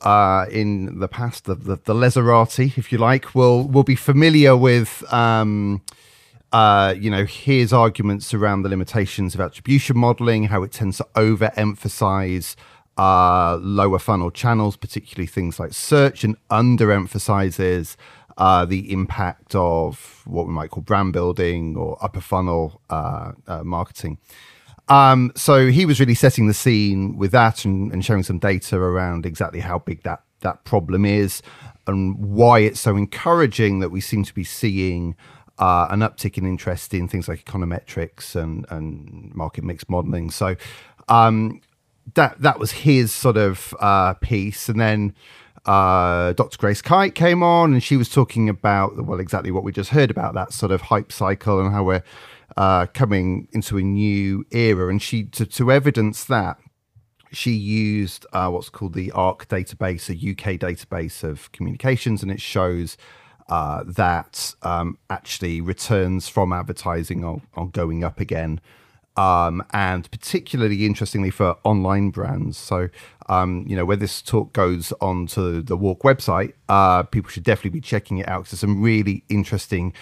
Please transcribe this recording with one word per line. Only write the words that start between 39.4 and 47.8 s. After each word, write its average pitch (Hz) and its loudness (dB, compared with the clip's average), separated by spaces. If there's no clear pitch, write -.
mix 87 -10
modeling. 85 -2
So, 92 -2
um, 113 4
that, 143 2
that 143 2
was 110 -6
his 131 4
sort 117 2
of, 95 -2
uh, 95 4
piece. 104 -4
And 110 -2
then, 107 2
uh, 90 4
Doctor - -2
Grace 104 -2
Kite 190 2
came 175 2
on 170 4
and 123 2